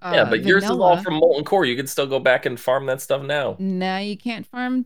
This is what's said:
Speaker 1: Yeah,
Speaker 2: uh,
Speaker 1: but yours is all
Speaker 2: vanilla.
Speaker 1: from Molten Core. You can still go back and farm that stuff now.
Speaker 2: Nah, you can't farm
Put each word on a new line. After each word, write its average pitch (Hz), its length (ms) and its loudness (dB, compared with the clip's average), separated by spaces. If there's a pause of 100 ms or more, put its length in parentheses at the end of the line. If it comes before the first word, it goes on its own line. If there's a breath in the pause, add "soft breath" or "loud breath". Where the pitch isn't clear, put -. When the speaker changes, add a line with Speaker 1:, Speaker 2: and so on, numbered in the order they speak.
Speaker 1:
Yeah, 160 220 2
Speaker 2:
uh, - 60 -2
Speaker 1:
but - 140 0
yours 196 200 4
is 208 80 -2
all 247 60 0
Speaker 2:
vanilla. 180 260 4
Speaker 1:
from 175 120 -4
Molten 156 300 4
Core. 190 200 2
You 123 100 0
can 135 120 -4
still 143 200 -2
go 135 120 0
back 127 280 2
and 123 120 -6
farm 135 280 0
that 135 140 -4
stuff 139 200 -2
now. 139 380 -4
Speaker 2:
Nah, 190 400 -4
you 202 180 -8
can't 226 300 -10
farm 247 380 -4